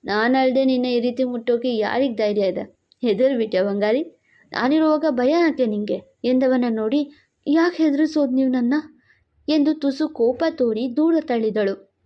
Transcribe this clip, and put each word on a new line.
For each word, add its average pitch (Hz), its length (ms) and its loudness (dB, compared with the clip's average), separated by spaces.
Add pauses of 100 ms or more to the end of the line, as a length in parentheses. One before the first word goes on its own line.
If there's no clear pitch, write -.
"ನಾನಲ್ದೆ 254 600 2
ನಿನ್ನ 254 220 2
ಈ 240 140 0
ರೀತಿ 247 240 -2
ಮುಟ್ಟೋಕೆ 240 520 -2
ಯಾರಿಗ್ 233 400 0
ಧೈರ್ಯ 208 260 0
ಇದೆ? 185 360 -4 (240)
ಹೆದರ್ಬಿಟ್ಯಾ 220 600 0
ಬಂಗಾರಿ? 208 400 0 (500)
ನಾನಿರುವಾಗ 302 580 2
ಭಯ 247 200 0
ಯಾಕೆ 320 360 2
ನಿಂಗೆ?" 208 480 -6 (100)
ಎಂದವನ 254 440 2
ನೋಡಿ, 226 420 -2 (360)
"ಯಾಕ್ 330 300 2
ಹೆದ್ರಿಸೋದ್ 302 560 0
ನೀವ್ 262 180 2
ನನ್ನ?" 254 240 0 (760)
ಎಂದು 302 260 2
ತುಸು 294 340 -2
ಕೋಪ 254 420 -2
ತೋರಿ 240 460 -2
ದೂರ 320 240 2
ತಳ್ಳಿದಳು. 214 760 -4 (120)